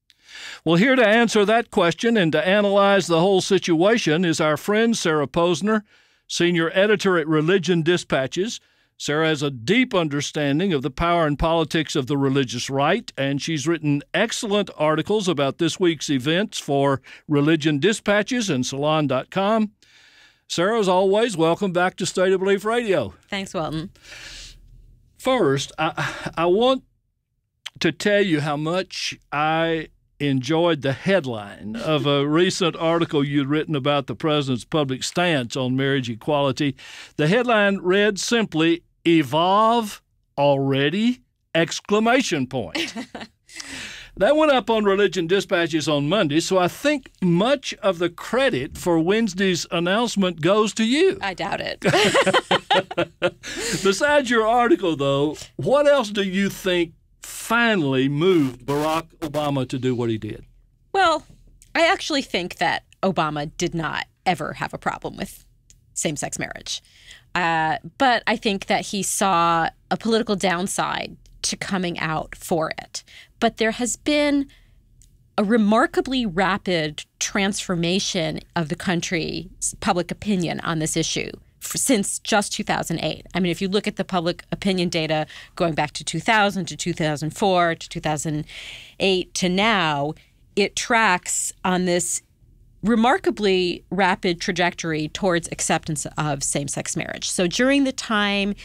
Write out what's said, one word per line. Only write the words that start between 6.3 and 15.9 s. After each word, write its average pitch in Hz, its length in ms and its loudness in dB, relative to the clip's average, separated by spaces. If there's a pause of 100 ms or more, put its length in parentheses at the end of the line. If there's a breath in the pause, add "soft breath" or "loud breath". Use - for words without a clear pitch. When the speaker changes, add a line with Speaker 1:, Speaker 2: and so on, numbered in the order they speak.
Speaker 1:
editor 190 460 2
at 151 100 -2
Religion 160 540 2
Dispatches. 170 760 -2 (360)
Sarah 156 320 0
has 151 140 0
a 147 80 0
deep 175 420 2
understanding 151 800 0
of 143 80 2
the 139 100 -4
power 170 360 2
and 147 120 0
politics 160 560 0
of 139 120 0
the 143 100 -2
religious 135 540 0
right, 151 480 0
and 139 240 -2
she's 151 260 -4
written 151 340 0 (120)
excellent 208 640 0
articles 156 500 0
about 139 300 0
this 165 200 0
week's 170 300 0